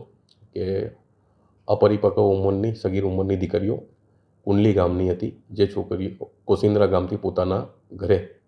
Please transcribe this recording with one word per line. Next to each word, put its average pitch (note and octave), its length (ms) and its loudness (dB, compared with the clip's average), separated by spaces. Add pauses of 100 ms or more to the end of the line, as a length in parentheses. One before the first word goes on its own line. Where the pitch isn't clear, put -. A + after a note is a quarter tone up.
(540)
કે F#2+ 360 -6 (800)
અપરિપક્વ G#2 540 2
ઉંમરની, G2 520 2
સગીર G2 300 -4
ઉંમરની F#2+ 340 -2
દીકરીઓ F#2+ 380 -2 (680)
કુંડલી G2+ 300 2
ગામની F2+ 360 2
હતી, - 420 -6
જે G2+ 160 2
છોકરીઓ F#2+ 640 -8 (160)
કોસિન્દ્રા G#2 400 4
ગામથી F#2 300 0
પોતાના F#2 500 -2 (280)
ઘરે F#2 420 0 (120)